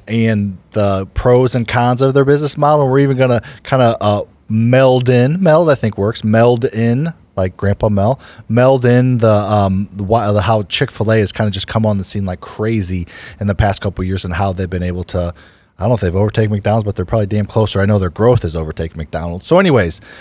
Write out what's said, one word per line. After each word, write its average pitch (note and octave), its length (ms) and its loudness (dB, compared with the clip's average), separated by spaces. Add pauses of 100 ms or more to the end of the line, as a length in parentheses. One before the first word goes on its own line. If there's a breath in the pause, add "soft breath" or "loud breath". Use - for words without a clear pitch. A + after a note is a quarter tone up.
and G#2+ 500 0 (140)
the G2 420 0
pros B2+ 400 2
and A#2+ 140 -2
cons B2 340 0
of C3+ 100 2
their C#3 120 2
business C#3+ 320 0
model. D3 320 2
We're C3 120 2
even C3+ 160 2
gonna B2 260 2 (200 loud breath)
kinda, B2 380 2
uh, G#2 220 0 (260)
meld B2 600 2
in, B2+ 320 2
meld, E3 300 4
I C3+ 60 2
think A2 200 -4
works, G#2 280 -4
meld A#2 400 2
in, A#2+ 480 -2 (240)
like F#2 200 -2
Grandpa G2+ 320 -2
Mel, G#2 320 0 (280 loud breath)
meld B2+ 360 4
in B2 340 4
the, A2 140 4
um, G2+ 600 0
the, G2+ 100 -10
why, G#2 300 0
the, G#2 100 2
how A2 220 0
Chick-fil-A A2 560 -2
has G2 120 -2
kinda A2 180 -2
just G2 180 -6
come A2 180 -2
on G#2 120 0
the F#2+ 60 -4
scene G2 220 -6
like F2+ 140 -8
crazy F#2+ 640 -4 (340 loud breath)
in G2+ 60 -2
the G2+ 80 0
past G2 260 0
couple F#2 220 -6
of F#2 60 -4
years F#2 160 -4
and F2+ 100 -6
how G2 180 -2
they've F#2 160 -6
been F2+ 140 -6
able F2+ 220 -4
to, F2 280 -4 (460 soft breath)
I F2+ 40 -8
don't G2 60 -2
know B2 60 2
if F#2 80 -2
they've F2 120 -2
overtaken G#2+ 380 0
McDonald's, G#2+ 320 -2
but G#2 120 -4
they're - 100 -4
probably A2 200 0
damn G#2 200 -2
close, A2 280 -2
or G2 60 0
I G2 60 2
know G#2 120 2
their F#2 120 -2
growth A#2+ 320 2
has D#2+ 120 -6
overtaken D#2+ 440 -8
McDonald's. E2 480 -8
So E3+ 120 4
anyways, B2+ 420 2 (200 loud breath)